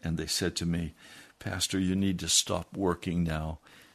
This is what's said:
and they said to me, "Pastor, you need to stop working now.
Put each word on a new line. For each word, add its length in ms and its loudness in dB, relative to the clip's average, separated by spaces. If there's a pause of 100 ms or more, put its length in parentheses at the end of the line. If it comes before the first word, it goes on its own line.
and 140 0
they 80 -2
said 300 0
to 100 -2
me, 280 0 (440)
"Pastor, 400 -2
you 180 4
need 240 2
to 100 -6
stop 460 0
working 500 2
now. 340 -2 (360)